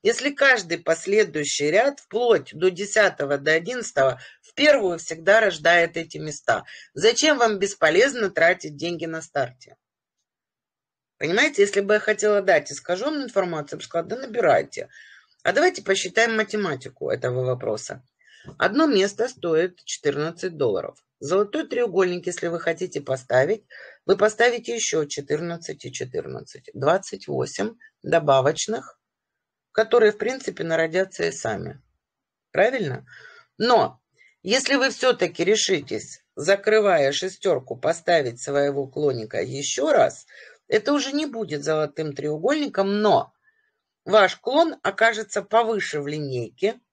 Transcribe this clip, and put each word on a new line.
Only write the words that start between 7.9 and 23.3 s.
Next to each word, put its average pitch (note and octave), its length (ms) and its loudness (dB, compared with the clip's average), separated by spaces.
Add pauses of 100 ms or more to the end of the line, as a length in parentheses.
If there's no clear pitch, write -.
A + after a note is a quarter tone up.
тратить D#3+ 460 0
деньги E3 280 -6
на D#3+ 160 -8
старте? - 560 -8 (1400)
Понимаете, A3 420 0
если G3+ 220 2
бы G3+ 120 2
я G#3 60 2
хотела G#3 400 0
дать F3 320 2
искажённую B3+ 520 -4
информацию, E3+ 520 -4
я C#3+ 40 -14
бы - 40 -14
сказала: - 240 -6
"Да A#3 80 -6
набирайте". A#3 720 0 (540)
А F3 100 0
давайте D4 300 2
посчитаем G#3 520 0
математику F3+ 760 -4
этого B2+ 340 -2
вопроса. B2 580 -6 (540)
Одно B3 300 2
место G#3 420 0
стоит E3+ 560 -2
четырнадцать D#3 720 -6
долларов. A2+ 400 -2 (220)
Золотой G3+ 500 -2
треугольник, F3+ 580 0
если F3 200 -6
вы E3+ 120 -4
хотите E3 440 -6
поставить, C3+ 640 0 (400)